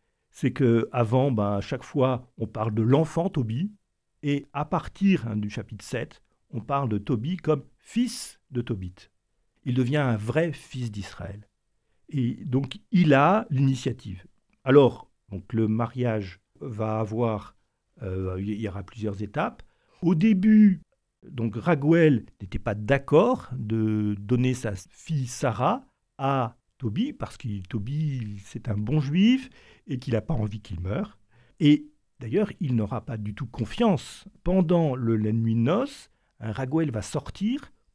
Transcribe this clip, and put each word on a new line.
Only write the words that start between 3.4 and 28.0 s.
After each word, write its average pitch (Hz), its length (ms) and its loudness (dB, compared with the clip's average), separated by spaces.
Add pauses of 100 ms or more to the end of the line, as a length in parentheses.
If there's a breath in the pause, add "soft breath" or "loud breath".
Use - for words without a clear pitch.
et 143 300 -2
à 143 100 -4
partir, 180 640 0
hein, 107 80 -4
du 104 140 -2
chapitre 104 340 -10
sept, - 400 -8 (260)
on 113 120 -8
parle 139 260 -2
de 104 100 0
Tobie 123 400 -2
comme 151 280 -2 (120)
fils - 600 -6 (120)
de 123 100 -2
Tobit. 92 480 -8 (560)
Il 123 100 -2
devient 131 220 2
un 131 180 0
vrai 131 380 -2
fils 123 360 -10
d'Israël. 101 560 -12 (640)
Et 131 380 -4
donc, - 340 -4 (120)
il 170 220 6
a 175 360 4
l'initiative. 127 760 -2 (380)
Alors, 131 480 6 (180)
donc, 92 220 -10
le 110 160 0
mariage 113 720 -2 (220)
va 110 380 -4
avoir, 110 580 -4 (440)
euh, 92 380 -6
il 104 220 -6
y 107 60 -6
aura 98 160 -8
plusieurs 104 380 -8
étapes. 156 400 -6 (400)
Au 185 140 4
début, 208 680 6 (460)
donc, 113 300 -6
Raguel 156 680 4 (140)
n'était - 200 -8
pas 107 160 -4
d'accord 139 840 2
de 107 600 0
donner 123 340 0
sa 113 220 -6
fille 135 520 -6
Sarah 127 560 -2 (340)
à 135 380 -2 (220)
Tobie, 135 340 -2
parce - 260 -12
que 104 300 -8
Tobie, 120 800 -4